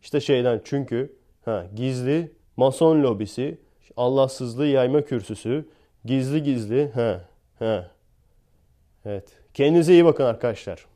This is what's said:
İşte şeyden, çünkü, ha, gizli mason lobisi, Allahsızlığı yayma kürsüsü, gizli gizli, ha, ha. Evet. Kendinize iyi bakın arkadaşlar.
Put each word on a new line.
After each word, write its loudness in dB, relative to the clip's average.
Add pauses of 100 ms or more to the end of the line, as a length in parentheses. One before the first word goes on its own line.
İşte -4
şeyden, 0
çünkü, -6 (300)
ha, -6 (100)
gizli -4 (260)
mason 4
lobisi, -4 (400)
Allahsızlığı -2
yayma 2
kürsüsü, -6 (400)
gizli -2
gizli, -2
ha, -2 (380)
ha. -4 (1120)
Evet. -12 (240)
Kendinize 4
iyi 8
bakın 4
arkadaşlar. -4 (100)